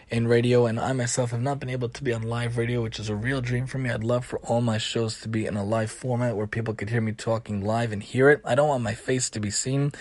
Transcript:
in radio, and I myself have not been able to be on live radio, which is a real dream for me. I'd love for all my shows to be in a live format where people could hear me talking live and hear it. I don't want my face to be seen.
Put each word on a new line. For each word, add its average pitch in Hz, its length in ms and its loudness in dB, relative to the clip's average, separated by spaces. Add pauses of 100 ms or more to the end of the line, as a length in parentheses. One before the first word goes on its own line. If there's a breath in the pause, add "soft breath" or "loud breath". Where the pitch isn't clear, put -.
(100 loud breath)
in 117 180 2
radio, 120 380 6
and 113 120 0
I 117 140 0
myself 123 380 0
have 117 100 -2
not 139 180 0
been 131 120 -8
able 127 180 -2
to 127 160 -10
be 123 80 0
on 113 80 -4
live 117 380 -2
radio, 120 240 0
which 113 160 -4
is 107 100 -6
a 107 80 -2
real 127 240 -2
dream 123 260 -2
for 135 120 -6
me. 131 100 -2
I'd 117 160 -2
love 120 220 2
for 113 140 -6
all 120 200 0
my 117 160 2
shows 110 460 -2
to - 80 -8
be 110 160 0
in 110 100 -2
a 101 80 -2
live 110 260 0
format 120 460 -2
where 107 100 -2
people 113 280 -4
could 104 160 -6
hear 117 100 0
me 110 120 0
talking 107 520 -2
live 113 280 0
and 98 100 -4
hear 131 260 4
it. 147 160 6
I 120 120 0
don't 147 120 6
want 131 140 0
my 113 100 0
face 127 380 -2
to 110 100 -6
be 104 100 -2
seen. 139 500 0